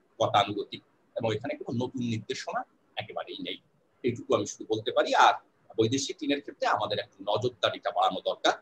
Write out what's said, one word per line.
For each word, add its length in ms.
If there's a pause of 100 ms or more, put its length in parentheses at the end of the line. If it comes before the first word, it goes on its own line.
(220)
গতানুগতিক 640 (320)
এবং 200
এখানে 180
কোনো 320
নতুন 160
নির্দেশনা 600 (320)
একেবারেই 480
নেই। 140 (460)
এইটুকু 320
আমি 100
শুধু 300
বলতে 160
পারি। 240
আর 180 (440)
বৈদেশিক 460
ঋণের 180
ক্ষেত্রে 260
আমাদের 320
একটু 240
নজরদারিটা 680
বাড়ানো 340
দরকার, 360